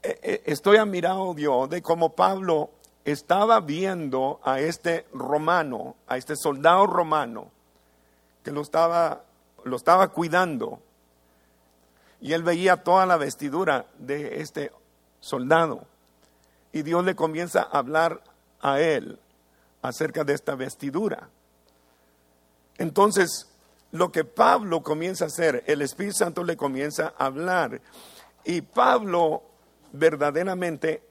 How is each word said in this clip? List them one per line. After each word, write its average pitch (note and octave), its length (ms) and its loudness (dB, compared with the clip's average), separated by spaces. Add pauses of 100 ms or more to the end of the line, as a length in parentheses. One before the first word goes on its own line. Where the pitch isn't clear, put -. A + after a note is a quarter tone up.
Eh, - 200 -6
eh, - 240 -4
estoy F#3+ 320 4
admirado F#3+ 580 -2
yo C3+ 300 2
de E3+ 160 -6
cómo E3 320 0
Pablo F#3 560 0 (340)
estaba G3+ 560 2
viendo D3+ 800 -4
a C3+ 180 -2
este E3 520 -4
romano, C#3+ 840 -2 (100)
a B2 100 -4
este D3 200 -8
soldado D#3+ 500 4
romano, D#3 640 -2 (920)
que - 80 -12
lo D3 120 -6
estaba, E3 640 0 (400)
lo B2+ 120 -4
estaba F3+ 320 4
cuidando, E3 720 -2 (1400)
y D#3 140 -4
él E3+ 80 0
veía F3 400 2
toda F#3 240 4
la F3+ 100 4
vestidura C#3+ 680 -2 (120)
de C#3+ 420 -8
este D3 300 -10 (500)
soldado, C#3+ 680 0 (840)
y D3+ 100 -6
Dios E3+ 220 0
le F3+ 120 0
comienza D#3+ 460 -2
a - 160 -2
hablar D#3 440 0 (380)
a C#3 200 2
él D#3 380 0 (640)
acerca D3 420 -4
de C#3 100 0
esta D3 200 -4
vestidura. C#3 760 -6 (1500)
Entonces, F#3+ 680 2 (440)
lo F3 200 0
que D#3+ 120 0
Pablo F3 580 2
comienza E3 420 -4
a D#3+ 40 -6
hacer, D3 380 -2
el D3 160 0
Espíritu G3 360 -6
Santo F3 260 -2
le E3+ 120 -4
comienza C#3+ 640 -4
a C3+ 80 0
hablar, D3 540 -2 (640)
y E3+ 160 -4
Pablo G#3 800 2 (500)
verdaderamente D#3+ 1200 0